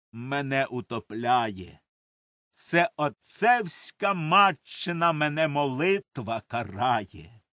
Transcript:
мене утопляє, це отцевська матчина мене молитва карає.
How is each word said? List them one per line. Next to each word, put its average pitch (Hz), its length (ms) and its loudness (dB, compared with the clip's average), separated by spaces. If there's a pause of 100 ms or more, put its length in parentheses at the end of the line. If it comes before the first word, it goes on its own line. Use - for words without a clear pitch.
(120)
мене 135 520 -2
утопляє, 113 1160 -2 (680)
це - 460 0
отцевська 196 1200 -2
матчина 170 960 2
мене 151 360 0
молитва 139 1000 -2
карає. 107 920 -4 (120)